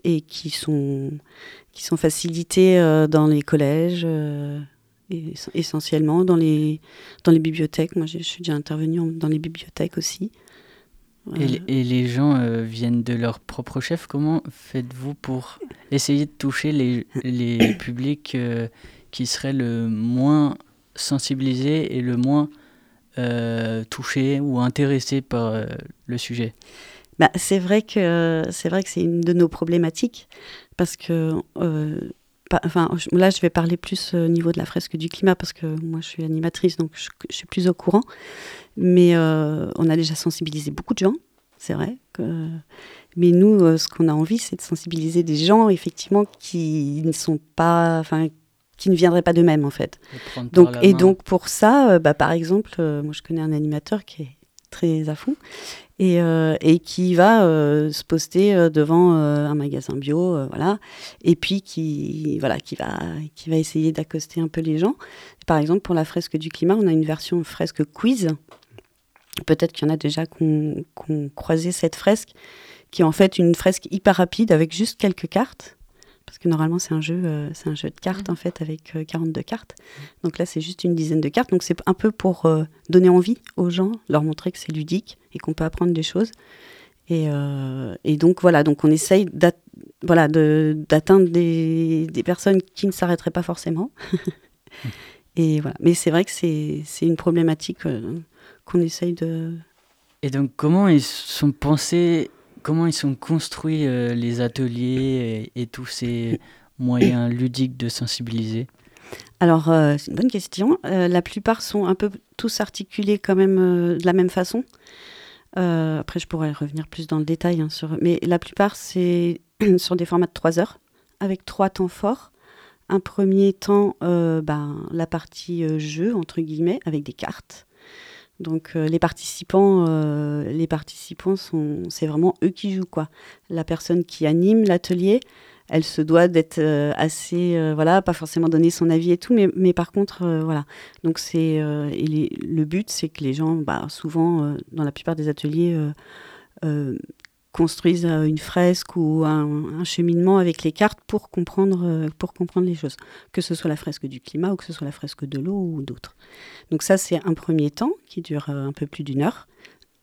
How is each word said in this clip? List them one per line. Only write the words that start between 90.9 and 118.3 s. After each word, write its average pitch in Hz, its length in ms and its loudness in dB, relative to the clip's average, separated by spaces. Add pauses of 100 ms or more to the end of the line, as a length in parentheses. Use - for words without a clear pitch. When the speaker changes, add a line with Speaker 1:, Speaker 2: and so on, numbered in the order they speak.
Speaker 1:
des, 165 760 2
des 160 160 -4
personnes 185 400 2
qui - 240 -6
ne 190 60 2
s'arrêteraient 175 400 0
pas 180 120 -2
forcément. 170 460 -4 (220)
<laughs> 180 180 -4 (1040)
Et 156 260 2
voilà. - 180 -8
Mais 170 140 4
c'est 170 180 0
vrai 170 140 2
que - 60 -10
c'est, 151 540 -4
c'est - 200 -6
une 165 100 2
problématique, 165 680 -2
euh, 120 320 -6 (480)
qu'on 175 160 2
essaye 175 320 -2
de 165 400 -6 (680)
Speaker 2:
Et 143 80 -6
donc, 139 260 -2
comment 180 320 2
ils 151 140 6
sont - 500 -2
pensés, 160 800 0 (320)
comment 165 260 0
ils 156 60 0
sont 139 220 -2
construits, 156 720 -2
euh, 123 260 0
les 120 280 -2
ateliers 123 1120 -2
et, 123 60 -6
et 113 60 -4
tous 127 180 -14
ces 117 540 -4 (200)
Speaker 1:
<coughs> - 200 -20
Speaker 2:
moyens 123 520 2
ludiques 127 460 -4
de 120 120 -6
sensibiliser ? 113 800 -6 (720)
Speaker 1:
Alors, 160 300 4
euh, 151 280 4
c'est - 140 -10
une - 60 -6
bonne 240 140 0
question. 214 540 0
Euh, 180 220 2
la 175 140 2
plupart 220 400 -4
sont 202 240 -2
un 185 100 2
peu 208 140 -2 (260)
tous - 240 -4
articulés 208 580 -4
quand 196 180 0
même, 190 240 4
euh, 175 380 2
de 170 80 -4
la 180 80 4
même 185 160 4
façon. 190 340 -2 (920)
Euh, 160 420 0
après, - 200 -8
je - 80 -8
pourrais 156 240 -4
revenir 147 360 -8
plus 160 200 -14
dans 156 100 -2
le 156 80 0
détail, 165 360 0
hein, 156 80 -4
sur, 156 320 -8
mais 170 220 2
la 175 160 0